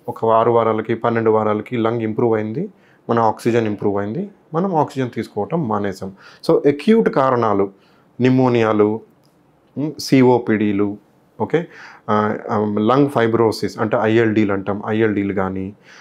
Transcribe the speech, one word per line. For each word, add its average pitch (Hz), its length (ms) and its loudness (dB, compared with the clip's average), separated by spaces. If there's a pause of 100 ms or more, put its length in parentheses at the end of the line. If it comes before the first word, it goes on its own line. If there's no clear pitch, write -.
ఒక - 160 -6
ఆరు 113 260 4
వారాలకి, 113 440 2
పన్నెండు 113 360 0
వారాలకి 107 460 0
లంగ్ 113 240 -2
ఇంప్రూవ్ 113 340 0
అయింది, 110 340 -6 (400)
మన 117 100 2
ఆక్సిజన్ 113 480 0
ఇంప్రూవ్ 104 300 -4
అయింది, 113 320 -6 (240)
మనం 180 220 -2
ఆక్సిజన్ 135 340 -2
తీసుకోవటం 110 580 -6
మానేసాం. 101 460 -4 (360)
So 165 180 4
acute 190 420 2
కారణాలు 117 640 2 (500)
నిమోనియాలు, 113 800 2 (760)
ఉమ్, 147 220 -6
సీఓపీడీలు, 107 1000 2 (440)
ఓకే, 160 260 -2 (420)
ఆ, 107 260 0 (160)
ఆ, 107 280 -2
లంగ్ 131 300 2
ఫైబ్రోసిస్ 113 720 0
అంటే 113 220 -2
ఐఎల్డీలు 110 520 2
అంటాం, 101 340 -4
ఐఎల్డీలు 107 460 0
కానీ, 95 420 -6 (260)